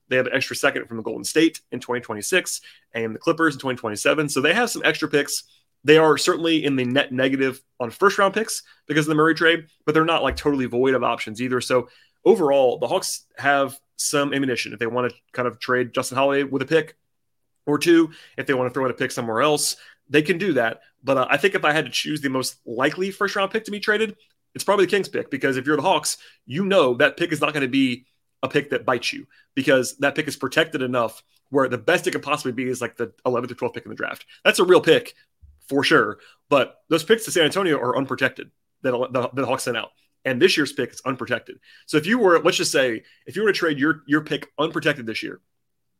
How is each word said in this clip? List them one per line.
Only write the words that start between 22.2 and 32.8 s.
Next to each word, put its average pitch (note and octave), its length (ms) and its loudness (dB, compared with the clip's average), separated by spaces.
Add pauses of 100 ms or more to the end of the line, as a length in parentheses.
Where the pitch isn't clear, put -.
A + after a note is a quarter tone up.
the C3+ 100 -2
most C3 260 -4 (100)
likely D3+ 460 -2
first G3 240 -4
round G3 160 -2
pick A3 140 -4
to G3+ 40 -10
be G#3 80 -8
traded, G#3+ 380 -2 (400)
it's - 80 -10
probably F#3+ 220 4
the F3 40 0
Kings G3 180 0
pick, B2 220 -6
because C#3 260 -2
if C3+ 100 -6
you're D3+ 100 0
the D3+ 60 -2
Hawks, E3+ 340 0 (300)
you D3+ 180 -4
know F3 300 4
that C#3 220 2
pick E3+ 140 -2
is D3 100 -2
not D3 140 -2
gonna C#3 140 -2
be B2+ 380 0 (360)
a C3 60 -2
pick D3 220 -2
that A#2+ 140 -4
bites B2+ 280 -2
you, - 160 -12 (260)
because C3+ 440 2
that C#3 180 0
pick D3+ 100 -4
is C3+ 100 -8
protected D#3 460 -2
enough B2 400 -2 (280)
where C3+ 180 2
the B2 100 -4
best E3 300 0
it - 20 -2
could C#3 120 -4
possibly C#3 300 -4
be B2+ 160 -4
is, B2 120 -4